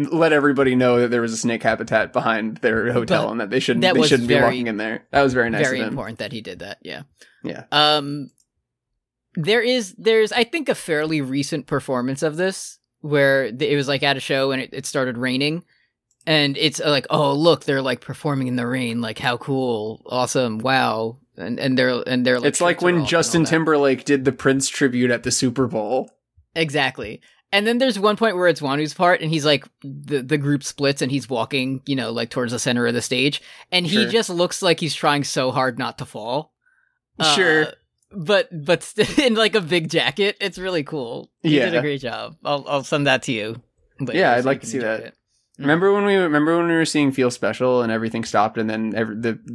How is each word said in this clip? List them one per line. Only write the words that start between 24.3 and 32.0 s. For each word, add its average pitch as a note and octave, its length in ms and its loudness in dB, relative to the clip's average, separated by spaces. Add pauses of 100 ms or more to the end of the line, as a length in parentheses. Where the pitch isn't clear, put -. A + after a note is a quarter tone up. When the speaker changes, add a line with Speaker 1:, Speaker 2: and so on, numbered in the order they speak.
Speaker 1:
Prince C3+ 360 2
tribute B2 420 2
at A#2 140 -2
the B2 80 -4
Super B2+ 340 0
Bowl. A2+ 440 -4 (440)
Speaker 2:
Exactly. C3+ 640 -2 (300)
And G3+ 160 0
then A#3+ 120 2
there's B3 200 2
one G3+ 180 2
point G#3+ 200 0
where F3+ 100 2
it's E3 140 2
Wanu's C#3+ 340 -2
part, F3+ 260 2
and D#3 100 -2
he's, D3+ 140 0
like, C#3+ 220 2 (160)
the, C#3 400 -6
the D3 160 0
group C#3+ 240 0
splits, C#3 400 -2
and B2+ 80 -2
he's B2 180 -4
walking, C3 580 -4
you C#3 100 -2
know, A#2 160 -4